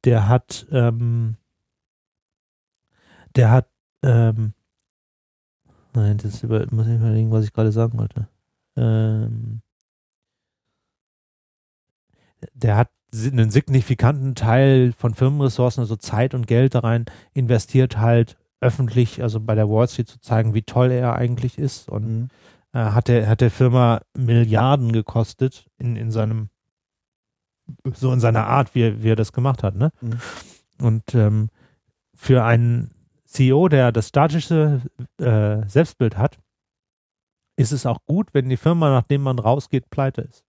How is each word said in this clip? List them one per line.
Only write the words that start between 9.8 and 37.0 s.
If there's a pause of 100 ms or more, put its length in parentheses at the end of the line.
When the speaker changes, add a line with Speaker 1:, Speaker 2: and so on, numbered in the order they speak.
Speaker 1:
der
hat (200)
si-,
einen
signifikanten
Teil
von
Firmenressourcen,
also
Zeit
und
Geld
da
rein (260)
investiert,
halt (240)
öffentlich,
also
bei
der
Wall
Street
zu
zeigen,
wie
toll
er
eigentlich
ist.
Und,
Speaker 2:
Mhm. (440)
Speaker 1:
äh,
hat
der,
hat
der
Firma (160)
Milliarden
gekostet
in,
in
seinem, (1400)
so
in
seiner
Art,
wie
er,
wie
er
das
gemacht
hat,
ne? (100)
Speaker 2:
Mhm. (640)
Speaker 1:
Und,
ähm, (680)
für
einen (340)
C
E
O,
der
das
statische, (360)
äh,
Selbstbild
hat, (1160)